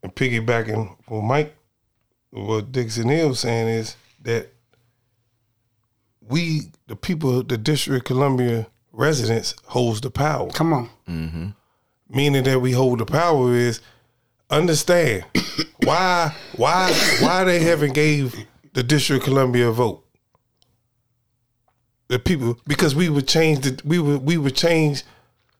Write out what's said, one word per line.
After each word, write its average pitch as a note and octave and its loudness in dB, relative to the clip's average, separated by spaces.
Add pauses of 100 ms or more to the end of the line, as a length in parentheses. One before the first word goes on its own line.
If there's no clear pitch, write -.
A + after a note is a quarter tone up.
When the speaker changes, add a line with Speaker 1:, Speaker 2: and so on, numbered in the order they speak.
Speaker 1:
and F#2 -14
piggybacking A2+ -2 (140)
on G#2+ -6
Mike, D3 -2 (760)
what G#2+ -6
Dixon A#2 -4
Hill D3+ 0
saying A#2 -2
is A2+ -6 (260)
that A#2 -4 (1700)
we, D#3 -2 (240)
the G#2+ -14
people, C#3 -2
the A#2+ -4
District C#3 -2
of B2 -8
Columbia B2+ 0 (260)
residents, A#2 -2 (120)
holds A#2 0
the B2+ -8
power. C#3+ -2
Speaker 2:
Come D#3+ 0
on. A#2+ -2 (200)
Speaker 3:
Mm-hmm. E2 -8 (640)
Speaker 1:
Meaning C#3 2
that C3 2
we B2+ 0
hold B2 2
the A2+ -2
power D3+ 2
is A#2+ 0 (680)
understand D#3 2 (300)
<coughs> - -6
why, E3+ 2 (220)
why, F3 2 (280)
why F3+ 2
they F3 2
haven't D3+ 2
gave D3 2 (380)
the B2+ -2
District C#3 2
of - -8
Columbia B2+ 4
a A2+ 0
vote. A#2 -2 (2000)
The B2 -2
people, A#2+ -2
because C#3 2
we F3 2
would C#3+ 0
change D#3+ 2
the, C3 -4
we D#3+ 2
would, C#3+ 0
we D#3+ 0
would C#3 -2
change D#3 2 (580)